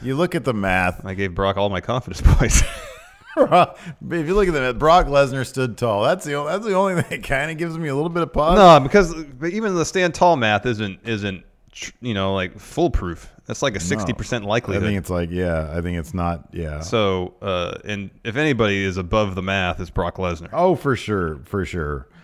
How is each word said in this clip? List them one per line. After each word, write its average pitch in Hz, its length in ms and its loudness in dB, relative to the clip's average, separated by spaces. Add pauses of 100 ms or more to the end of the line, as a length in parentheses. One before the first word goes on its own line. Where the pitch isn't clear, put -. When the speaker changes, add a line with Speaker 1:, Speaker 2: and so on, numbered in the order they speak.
Speaker 1:
You 127 140 -6
look 175 200 0
at 143 100 -6
the 127 80 0
math. 92 520 0
Speaker 2:
I 95 100 -8
gave 92 200 -4
Brock 98 220 0
all 101 120 0
my 92 120 -4
confidence 117 400 -6
<laughs> - 40 6 (100)
points. - 320 4
Speaker 1:
<laughs> - 40 -10 (680)
If 277 60 6 (800)
you 175 80 0
look 202 140 4
at 170 80 2
the 139 60 0
math, 123 180 -2
Brock 160 260 6
Lesnar 139 400 2
stood 127 320 -4
tall. 107 260 0
That's 165 220 0
the 147 80 -6
o-, 147 120 -4
that's 196 200 -4
the 208 80 -2
only 190 220 2
<laughs> 165 80 2
thing 151 180 -8
that - 60 -14
kinda 143 260 -2
gives 160 240 -6
me 165 120 -6
a 135 40 -2
little 151 160 -2
bit 170 140 -2
of - 100 -4
pause. 156 240 4
Speaker 2:
No, 175 220 12
because, 165 340 4
but 156 380 -8
even 208 240 -2
the 160 100 0
stand 180 300 0
tall 170 220 4
math 107 280 2
isn't, 107 400 -4
isn't 101 380 -6 (280)
tr-, - 200 -14 (100)
you 120 140 -6
know, 98 180 0
like, 92 260 -4
foolproof. - 720 -4 (140)
That's - 160 -10
like 135 140 0
a 95 40 -6
Speaker 1:
No. 85 60 -6
Speaker 2:
sixty 110 260 -2
percent 110 340 -6
likelihood. 101 380 -2
Speaker 1:
I 107 40 0
think 101 100 0
it's 90 140 -6
like, 87 200 -2
yeah, 85 400 -2
I 85 100 -4
think 87 180 -4
it's - 160 -8
not, 85 360 -4
yeah. 78 300 -8
Speaker 2:
So, 92 600 -2
uh, 90 320 -4 (100)
and 101 240 -8 (140)
if 113 140 -8
anybody 113 460 2
is 92 140 -2
above 95 380 0
the 92 80 -4
math, 92 360 -2
it's 87 120 -10
Brock 87 260 -4
Lesnar. 87 340 -4
Speaker 1:
Oh, 175 240 2
for 135 200 -2
sure, 87 500 -2
for 98 180 -2
sure. 73 440 -6 (160)